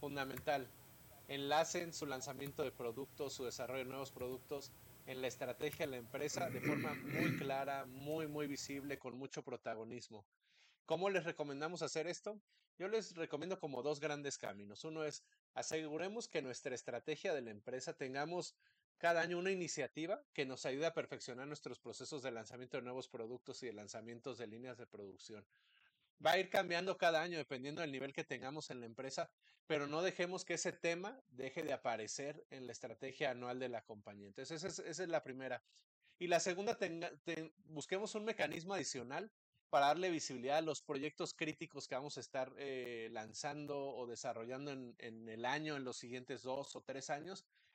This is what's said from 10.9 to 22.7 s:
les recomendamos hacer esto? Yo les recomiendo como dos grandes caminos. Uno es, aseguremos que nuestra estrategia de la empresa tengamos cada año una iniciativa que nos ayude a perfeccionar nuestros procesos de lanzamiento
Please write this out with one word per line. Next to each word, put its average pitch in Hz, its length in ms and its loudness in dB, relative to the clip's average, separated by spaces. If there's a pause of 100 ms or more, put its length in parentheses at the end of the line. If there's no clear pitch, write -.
les 185 160 4
recomendamos 151 580 -2
hacer 160 260 2
esto? 208 320 -4 (380)
Yo 180 100 -2
les 208 260 2
recomiendo 165 460 0
como 131 220 0
dos 143 180 4
grandes 147 380 0
caminos. 101 460 -8
Uno 156 200 -2
es, 147 180 -2 (320)
aseguremos 160 720 0
que 156 140 2
nuestra 131 320 -2
estrategia 139 580 0
de 139 100 4
la 113 80 -4
empresa 127 420 -4
tengamos 147 640 0 (420)
cada 170 220 8
año 175 180 4
una 185 140 4
iniciativa 165 680 0 (120)
que 143 120 4
nos 131 200 -4
ayude 143 200 4
a 160 80 2
perfeccionar 127 520 -4
nuestros 147 320 -6
procesos 123 440 -6
de 127 100 0
lanzamiento 120 440 -6